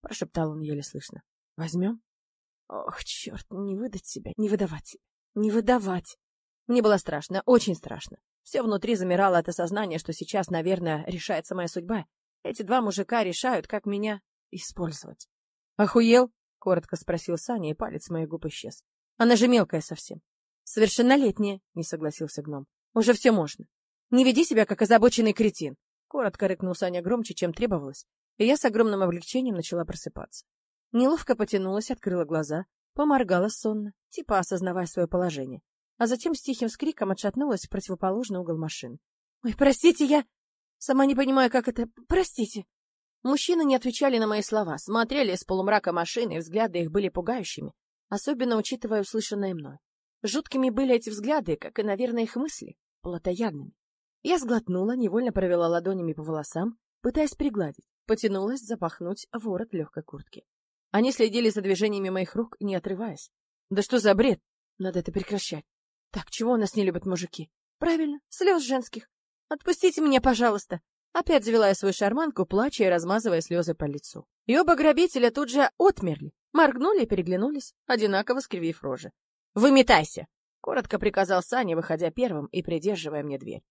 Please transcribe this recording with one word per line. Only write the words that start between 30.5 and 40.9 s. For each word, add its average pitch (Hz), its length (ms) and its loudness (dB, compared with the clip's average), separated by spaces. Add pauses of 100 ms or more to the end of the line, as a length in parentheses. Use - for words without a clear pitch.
Неловко 262 440 2
потянулась, 202 540 -2
открыла 180 360 -2
глаза, 156 400 -4 (280)
поморгала 240 540 2
сонно, 214 460 -4 (160)
типа 247 300 -2
осознавая 180 480 -2
своё 175 200 -2
положение, 147 540 -4 (400)
а 233 60 0
затем 254 260 -2
с - 80 -6
тихим 247 260 -4
вскриком 226 440 -4
отшатнулась 214 540 -2
в - 40 -20
противоположный 196 720 -4
угол 165 180 -4
машины. 147 400 -8 (460)
«Ой, 226 120 -2
простите, 294 480 6
я... 285 220 4 (540)
Сама 269 260 4